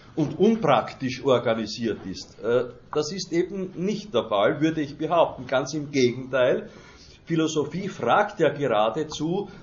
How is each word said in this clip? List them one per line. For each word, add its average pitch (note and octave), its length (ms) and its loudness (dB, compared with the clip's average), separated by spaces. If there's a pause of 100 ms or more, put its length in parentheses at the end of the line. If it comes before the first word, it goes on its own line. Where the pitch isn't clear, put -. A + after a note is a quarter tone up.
(140)
und D3 240 -2
unpraktisch C#3+ 880 2
organisiert A2+ 800 0
ist. - 380 -12
Äh, A#2+ 240 2 (260)
das D3+ 200 -2
ist F#3 200 -8
eben F#3 440 -2
nicht G3 360 -4
der A2 160 0
Fall, A2+ 320 2
würde D#3+ 220 0
ich C#3 160 -8
behaupten. D3+ 480 0
Ganz C3+ 260 -2
im D3 180 -6
Gegenteil, C3 800 2 (560)
Philosophie D#3+ 640 -2
fragt E3+ 520 0
ja D3 100 4
geradezu C#3+ 1000 0 (140)